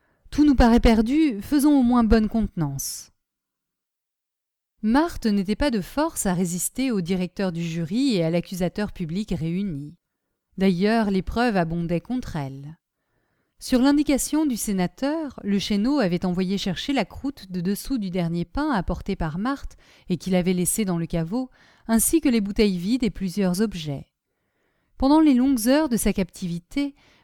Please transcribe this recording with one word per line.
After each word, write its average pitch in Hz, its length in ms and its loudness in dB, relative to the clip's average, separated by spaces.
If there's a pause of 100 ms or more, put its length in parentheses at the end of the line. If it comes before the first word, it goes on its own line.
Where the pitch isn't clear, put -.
(300)
tout 302 160 4
nous 285 80 6
paraît 233 260 6
perdu, 233 600 4
faisons 294 360 4
au 262 40 6
moins 240 220 4
bonne 220 240 4
contenance. » 151 840 -4 (1700)
Marthe 269 440 2
n'était 202 300 0
pas 285 140 0
de 220 100 0
force 294 460 -4
à 185 60 2
résister 180 580 -2
au 202 100 0
directeur 180 520 -4
du 165 100 -6
jury 170 520 -2
et 170 100 2
à 160 60 0
l'accusateur 180 600 -4
public 185 440 -6
réunis. 165 600 -6 (640)
D'ailleurs, 202 520 2
les 190 100 2
preuves 226 380 0
abondaient 170 420 -2
contre 240 360 -8
elle. 139 420 -10 (800)
Sur - 200 0
l'indication 294 680 2
du 247 100 0
sénateur, 262 880 -4
le 202 140 0
chéneau 214 400 0
avait 180 260 0
envoyé 185 320 -2
chercher 196 380 -4
la 226 100 0
croûte - 460 -10
de 180 100 -6
dessous 202 380 -4
du 196 100 -6
dernier 170 380 -4
pain 302 240 -4
apporté 190 460 -4
par 165 220 -6
Marthe 262 380 -6 (320)
et 180 80 -2
qu'il 185 180 -2
avait 180 200 2
laissé 180 320 0
dans 180 100 -2
le 165 80 -2
caveau, 175 460 -4 (380)
ainsi 226 340 2
que 294 80 2
les 233 100 2
bouteilles 202 380 2
vides 214 240 -2
et 214 80 0
plusieurs 185 500 -2
objets. 160 480 -6 (880)
Pendant 285 240 4
les 302 140 6
longues 247 340 2
heures 294 220 2
de 220 80 0
sa 202 160 0
captivité, 190 800 -6 (300)